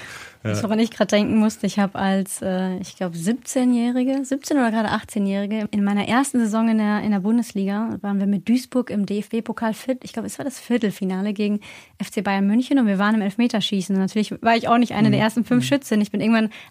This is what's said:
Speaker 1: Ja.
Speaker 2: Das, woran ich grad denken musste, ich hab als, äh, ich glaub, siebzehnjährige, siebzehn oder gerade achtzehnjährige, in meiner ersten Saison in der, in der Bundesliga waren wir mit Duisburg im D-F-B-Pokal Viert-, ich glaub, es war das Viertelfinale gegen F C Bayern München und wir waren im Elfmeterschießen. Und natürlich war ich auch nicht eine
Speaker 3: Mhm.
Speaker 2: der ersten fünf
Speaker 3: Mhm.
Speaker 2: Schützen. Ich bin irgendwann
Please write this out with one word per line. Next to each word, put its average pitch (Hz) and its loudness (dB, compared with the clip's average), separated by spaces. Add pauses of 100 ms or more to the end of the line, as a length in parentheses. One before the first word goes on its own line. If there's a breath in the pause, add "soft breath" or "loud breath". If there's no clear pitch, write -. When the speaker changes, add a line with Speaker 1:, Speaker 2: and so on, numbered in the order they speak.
(440 loud breath)
Speaker 1:
Ja. 107 -2
Speaker 2:
Das, 107 -2
woran 214 0
ich 226 0
grad - 0
denken 208 2
musste, 214 2
ich 190 0
hab 196 0
als, 190 -2
äh, 185 -2
ich - -12
glaub, 180 -4
siebzehnjährige, 247 0
siebzehn 277 -2
oder 233 2
gerade 220 0
achtzehnjährige, 208 -2
in 202 0
meiner 202 0
ersten 254 2
Saison 226 2
in 220 2
der, 208 0
in 214 -2
der 202 2
Bundesliga 214 -2
waren 202 -2
wir 196 0
mit 202 -2
Duisburg 247 0
im 202 -2
D-F-B-Pokal 220 -4
Viert-, 254 -6
ich - -16
glaub, 220 -6
es - -10
war 277 -10
das 254 -6
Viertelfinale 196 -2
gegen 208 0 (380 loud breath)
F - -6
C 214 -2
Bayern 196 2
München 254 2
und 233 4
wir 196 2
waren 208 2
im 214 2
Elfmeterschießen. 202 0
Und 190 2
natürlich 202 -2 (100)
war 226 4
ich - -2
auch 240 6
nicht 240 2
eine 208 4
Speaker 3:
Mhm. 208 6
Speaker 2:
der 202 4
ersten 220 2
fünf 247 2
Speaker 3:
Mhm. - -2
Speaker 2:
Schützen. 269 2
Ich 208 0
bin 208 -2
irgendwann 220 4 (200 loud breath)